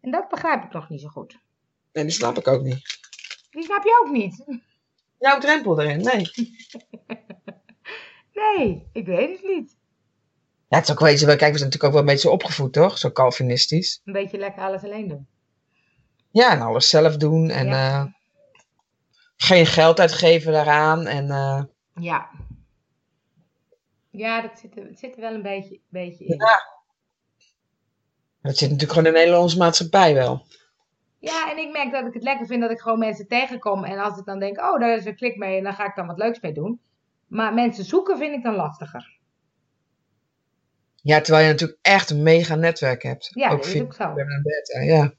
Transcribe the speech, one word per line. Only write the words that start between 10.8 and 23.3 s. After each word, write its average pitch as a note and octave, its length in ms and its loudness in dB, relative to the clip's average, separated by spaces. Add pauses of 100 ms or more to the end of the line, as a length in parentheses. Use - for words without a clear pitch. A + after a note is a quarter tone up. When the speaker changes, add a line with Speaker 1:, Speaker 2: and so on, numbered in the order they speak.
Speaker 2:
is - 80 -2
ook, C#3+ 80 -2
weet D3+ 200 6
je D3 60 4
wel, D3 100 8
kijk, D3+ 160 4
we D3+ 60 -2
zijn C#3 120 -2
natuurlijk - 140 -6
ook C#3 80 4
wel D3 80 6
een C#3+ 160 4
beetje - 140 2
opgevoed, C3+ 420 -2
toch? F3+ 260 4
Zo A#2 120 -2
Calvinistisch. C3 920 0
Speaker 1:
Een G3+ 80 -14
beetje G3 260 -6
lekker G3 240 -10
alles F#3+ 200 -6
alleen G3+ 260 -10
doen. C#3 200 -14 (1000)
Speaker 2:
Ja, A#3+ 220 6
en C#3+ 80 2
alles A#2 280 0
zelf D3+ 280 4
doen D#3 340 0
en, C3+ 160 -2
Speaker 1:
Ja. C3+ 340 0
Speaker 2:
eh, C#3 40 -2 (1300)
geen F3 300 6
geld E3 340 4
uitgeven E3 520 4
daaraan D3+ 540 2
en, C#3+ 240 -4
eh, C#3 320 -4 (320)
Speaker 1:
Ja. E3+ 360 -8 (1800)